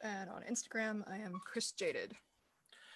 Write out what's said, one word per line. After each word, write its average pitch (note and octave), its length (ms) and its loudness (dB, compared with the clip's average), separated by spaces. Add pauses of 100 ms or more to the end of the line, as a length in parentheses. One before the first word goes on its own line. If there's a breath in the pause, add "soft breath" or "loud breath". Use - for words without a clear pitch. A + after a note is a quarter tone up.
and G3 260 -4
on - 200 -8
Instagram, A3 640 0
I F#3+ 60 -4
am G3+ 160 -6 (120)
Chris - 260 4
Jaded. D3+ 420 4 (840 loud breath)